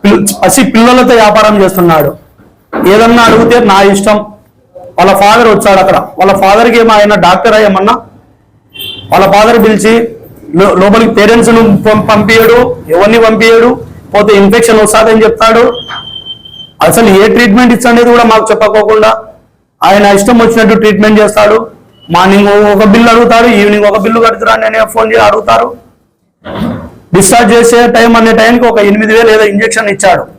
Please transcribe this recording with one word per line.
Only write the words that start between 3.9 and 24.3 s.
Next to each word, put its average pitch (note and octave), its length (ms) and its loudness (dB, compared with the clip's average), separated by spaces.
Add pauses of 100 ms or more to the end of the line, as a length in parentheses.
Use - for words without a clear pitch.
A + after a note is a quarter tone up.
వాళ్ళ - 360 -2
ఫాదర్ G#3+ 360 2
వచ్చాడు G3 320 0
అక్కడ, F#3 160 0
వాళ్ళ F#3+ 360 -2
ఫాదర్కి G#3+ 480 0
ఏమో A3+ 140 2
ఆయన G#3 200 2
డాక్టర్ F#3+ 400 0
అయ్యమన్నా G#3 380 0 (1200)
వాళ్ళ F#3+ 200 0
ఫాదర్ G#3+ 320 2
పిలిచి A3 440 0 (460)
లో-, F#3 260 0
లోపలికి G#3 300 2
పేరెంట్స్ను A3+ 680 2
పం-, G#3+ 240 0
పంపియడు, A3+ 760 0 (120)
ఎవరిని G#3 360 2
పంపియడు, A3+ 560 0 (360)
పోతే G#3 200 2
ఇన్ఫెక్షన్ A3 440 2
వస్తుందని A3 440 0
చెప్తాడు. A3+ 480 0 (1080)
అసలు G#3 260 0
ఏ G3 180 2
ట్రీట్మెంట్ A#3+ 480 0
ఇచ్చనేది A#3+ 360 0
కూడా A#3+ 120 2
మాకు A3 280 0
చెప్పకోకుండా G#3+ 720 0 (600)
ఆయన G3+ 220 2
ఇష్టం G3+ 320 0
వచ్చినట్టు A3+ 400 0
ట్రీట్మెంట్ G#3+ 420 0
చేస్తాడు. G#3 560 0 (360)
మార్నింగ్ G3 380 2
ఒక G#3 360 2
బిల్లు A#3 260 2
అడుగుతారు, A#3 360 2
ఈవినింగ్ G#3 380 0
ఒక G#3 140 0
బిల్లు A3+ 220 -2
కడుతురా A3+ 320 -2